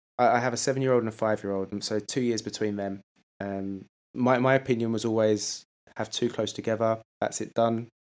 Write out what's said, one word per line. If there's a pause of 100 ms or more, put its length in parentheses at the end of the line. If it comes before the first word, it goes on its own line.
(180)
I,
I
have
a
seven-year-old
and
a
five-year-old,
and
so
two
years
between
them. (400)
Um, (300)
my,
my
opinion
was
always (340)
have
two
close
together. (200)
That's
it,
done, (240)